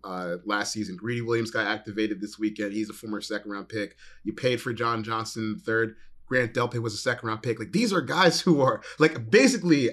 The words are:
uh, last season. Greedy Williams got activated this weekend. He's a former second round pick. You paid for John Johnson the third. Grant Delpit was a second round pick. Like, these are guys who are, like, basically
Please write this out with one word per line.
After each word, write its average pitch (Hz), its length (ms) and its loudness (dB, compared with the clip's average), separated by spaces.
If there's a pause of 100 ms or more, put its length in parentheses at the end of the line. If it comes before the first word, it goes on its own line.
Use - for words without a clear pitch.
uh, 90 400 -6
last 104 280 -2
season. 92 240 -8
Greedy 120 260 -6
Williams 113 280 -2
got 113 160 -2
activated 107 540 -4
this 104 180 -10
weekend. 107 360 -4
He's 107 160 -4
a - 20 -12
former 107 280 -10
second 104 300 -8
round 101 180 -10
pick. 104 280 -8 (280)
You - 100 -6
paid 123 260 4
for 127 120 -4
John 117 300 -2
Johnson 110 520 -4
the - 100 -10
third. 113 320 0 (320)
Grant 123 260 0
Delpit 120 280 0
was 113 120 -4
a 107 40 -8
second 120 300 -2
round 107 140 -4
pick. 117 160 -2
Like, 101 140 -10
these 208 200 2
are 180 80 2
guys 160 400 4
who 160 200 6
are, 127 220 2 (180)
like, 127 300 2
basically 170 640 6